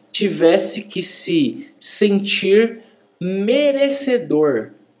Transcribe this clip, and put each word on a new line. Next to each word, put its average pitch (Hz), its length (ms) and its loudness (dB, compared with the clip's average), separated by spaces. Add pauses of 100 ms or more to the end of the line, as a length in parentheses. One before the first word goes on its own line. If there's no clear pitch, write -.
(100)
tivesse 180 720 2
que - 180 -10
se - 720 -2 (100)
sentir 202 1000 0 (380)
merecedor 202 1500 0 (280)